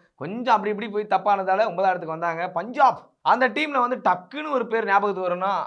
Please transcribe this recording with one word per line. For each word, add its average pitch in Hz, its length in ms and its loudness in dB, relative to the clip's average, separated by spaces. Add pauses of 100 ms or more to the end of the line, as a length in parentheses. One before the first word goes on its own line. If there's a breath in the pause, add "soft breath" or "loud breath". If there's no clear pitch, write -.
(140 soft breath)
கொஞ்சம் 226 400 0
அப்படி 202 160 0
இப்படி 208 180 -4
போய் 208 300 0
தப்பானதால 196 300 0
ஒன்பதாவது 190 340 2
இடத்துக்கு 180 240 0
வந்தாங்க. 165 420 -4
பஞ்சாப் 226 640 0 (100)
அந்த 240 280 4
டீம்ல 277 400 0
வந்து 226 220 0
டக்குன்னு 269 400 -4
ஒரு 254 160 0
பேர் 220 200 -2
ஞாபகத்துக்கு 196 440 0
வரும்னா, 180 360 -2